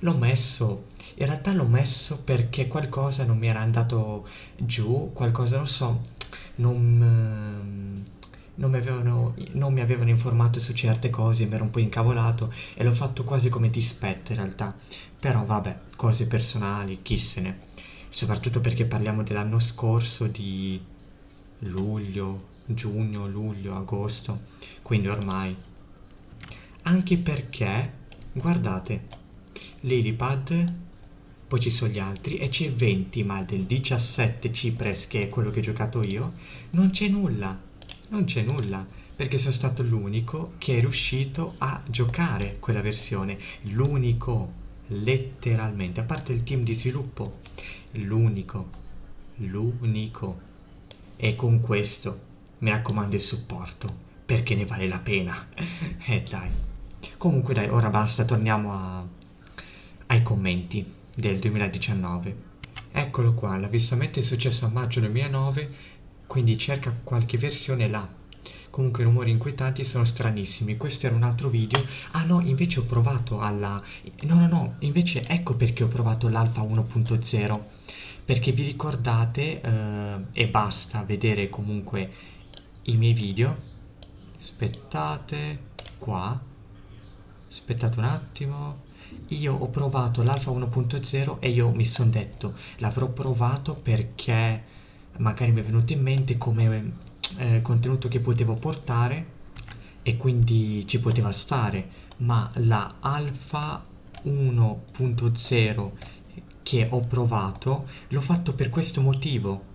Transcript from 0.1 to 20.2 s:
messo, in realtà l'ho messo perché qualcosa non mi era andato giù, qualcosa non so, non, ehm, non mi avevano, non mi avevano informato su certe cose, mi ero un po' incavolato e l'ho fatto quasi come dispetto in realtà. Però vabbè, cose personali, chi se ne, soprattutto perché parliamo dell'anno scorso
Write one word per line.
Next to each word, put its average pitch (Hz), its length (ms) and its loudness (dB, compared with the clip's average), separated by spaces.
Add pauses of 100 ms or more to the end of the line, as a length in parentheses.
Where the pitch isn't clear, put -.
messo, 117 680 2 (280)
in - 120 -2
realtà 151 260 0
l'ho 165 140 4
messo 131 580 2
perché 123 420 2
qualcosa 135 580 -2
non 113 140 4
mi 110 80 2
era 113 140 2
andato 113 640 2 (300)
giù, 117 580 0
qualcosa 120 420 2
non 143 120 0
so, 117 320 0 (560)
non, 120 440 6
ehm, 104 1000 2 (540)
non 131 140 2
mi 131 60 4
avevano, 120 600 2 (160)
non 135 200 2
mi 131 80 4
avevano 120 300 4
informato 117 480 6
su 117 140 -4
certe 113 380 2
cose, 113 360 4
mi 107 80 -2
ero 110 80 0
un 110 80 0
po' - 80 0
incavolato 117 760 2 (220)
e - 80 -4
l'ho 120 100 6
fatto 127 300 0
quasi 123 260 2
come 117 220 4
dispetto 113 600 -2
in 123 60 -2
realtà. 95 380 -4 (440)
Però 117 240 2
vabbè, 98 340 -2 (160)
cose 117 320 2
personali, 101 760 -2
chi - 160 0
se - 220 -4
ne, 95 180 -4 (500)
soprattutto 117 520 0
perché 117 240 2
parliamo 107 380 0
dell'anno 104 380 0
scorso 117 680 0